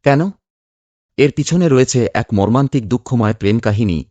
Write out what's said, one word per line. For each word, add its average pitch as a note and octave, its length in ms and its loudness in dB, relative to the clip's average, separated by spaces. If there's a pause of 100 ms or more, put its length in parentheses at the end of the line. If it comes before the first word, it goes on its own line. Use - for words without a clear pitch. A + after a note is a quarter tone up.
কেন? D3 260 2 (880)
এর C#3+ 140 2
পিছনে E3 380 0
রয়েছে B2+ 440 2
এক G#2+ 200 -2
মর্মান্তিক A2+ 560 0
দুঃখময় A#2 440 -2
প্রেম G#2 260 0
কাহিনী G#2 520 -2